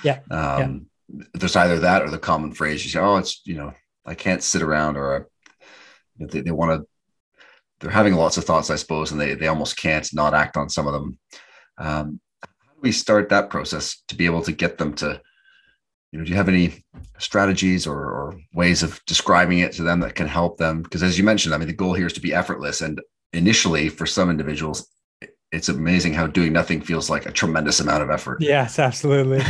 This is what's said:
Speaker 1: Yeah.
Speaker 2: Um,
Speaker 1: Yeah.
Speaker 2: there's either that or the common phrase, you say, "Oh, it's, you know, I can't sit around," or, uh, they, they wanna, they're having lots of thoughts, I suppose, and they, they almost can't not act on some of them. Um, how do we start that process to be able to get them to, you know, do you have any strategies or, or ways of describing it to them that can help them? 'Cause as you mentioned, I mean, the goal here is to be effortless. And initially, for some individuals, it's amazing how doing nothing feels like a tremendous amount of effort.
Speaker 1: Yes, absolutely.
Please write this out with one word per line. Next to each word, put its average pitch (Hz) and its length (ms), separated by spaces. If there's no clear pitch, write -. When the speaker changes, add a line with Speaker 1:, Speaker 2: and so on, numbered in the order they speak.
Speaker 1:
Yeah. 135 180
Speaker 2:
Um, 69 560
Speaker 1:
Yeah. - 160
Speaker 2:
there's 87 220
either 90 240
that 90 220
or 76 80
the 78 80
common 78 340
phrase, 76 320
you 71 60
say, 82 80
"Oh, 98 180
it's, - 280
you 87 100
know, - 180
I 82 100
can't 92 280
sit 87 200
around," 76 340
or, 69 180
uh, 69 60
they, 80 220
they 85 100
wanna, 80 300
they're 80 120
having 101 240
lots 82 240
of 87 60
thoughts, 80 260
I 78 60
suppose, 78 360
and 76 80
they, 73 140
they 80 120
almost 78 300
can't 78 380
not 76 200
act 76 220
on 71 120
some 73 180
of 71 80
them. 71 240
Um, 76 420
how - 60
do - 60
we 123 120
start - 360
that 98 220
process - 580
to - 80
be 87 100
able 82 160
to 82 100
get 82 260
them 76 160
to, 71 260
you 78 80
know, 80 60
do 82 60
you 90 60
have 98 120
any 90 340
strategies 95 680
or, 73 120
or 71 420
ways 87 280
of - 240
describing 90 520
it 87 140
to 87 100
them 85 180
that - 140
can 85 120
help 85 300
them? 80 260
'Cause 80 200
as 90 160
you 95 60
mentioned, 101 300
I 76 40
mean, 80 100
the 85 60
goal 92 200
here 87 120
is 85 80
to - 60
be 85 140
effortless. 78 460
And 78 200
initially, 85 580
for 80 160
some 90 240
individuals, 76 580
it's 80 160
amazing 82 440
how 80 140
doing 80 260
nothing 80 280
feels 82 280
like 76 180
a - 40
tremendous 78 500
amount 73 220
of 71 80
effort. - 300
Speaker 1:
Yes, 139 380
absolutely. 135 720